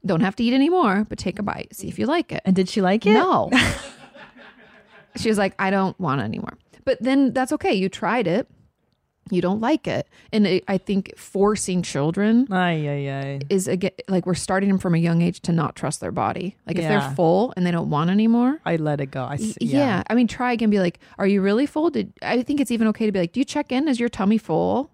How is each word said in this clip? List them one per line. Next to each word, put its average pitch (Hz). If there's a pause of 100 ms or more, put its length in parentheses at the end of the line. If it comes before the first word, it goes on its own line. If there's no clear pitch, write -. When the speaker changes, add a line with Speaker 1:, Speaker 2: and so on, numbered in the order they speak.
Speaker 1:
Don't 180
have 190
to 240
eat 240
any 269
more, 226
but -
take -
a 208
bite, -
see -
if -
you 214
like 311
it." -
Speaker 2:
And 190
did 185
she 202
like 190
it? 208
Speaker 1:
No. 294
<laughs> 247 (1600)
She 226
was 214
like, 196
"I 190
don't 190
want 143
it 101
anymore." - (260)
But 254
then 262
that's 262
okay. 359
You 202
tried 214
it. 180 (840)
You 180
don't 190
like 269
it. - (240)
And 214
it, 185
I 190
think 190
forcing 196
children 202
Speaker 2:
Ay, 175
ay, 143
ay. 139 (100)
Speaker 1:
is, 190
aga-, 185 (140)
like, 185
we're 180
starting 196
them 190
from 185
a 165
young 170
age 175
to -
not 165
trust -
their -
body. - (100)
Like, -
if 175
Speaker 2:
Yeah. 185
Speaker 1:
they're 135
full 185
and 180
they 175
don't 165
want 160
anymore. 233
Speaker 2:
I 165
let 151
it 139
go. 135
I 123
Speaker 1:
Y-, 143
Speaker 2:
s-, 220
Speaker 1:
yeah. 269
Speaker 2:
yeah. 233
Speaker 1:
I -
mean, 240
try 247
again. 226
Be 202
like, 175 (180)
"Are 202
you 202
really 208
full?" 311
Did, 220 (100)
I 233
think 285
it's 269
even 226
okay 214
to 214
be 190
like, 175
"Do 240
you 277
check -
in? 269
Is 247
your 240
tummy 208
full?" 185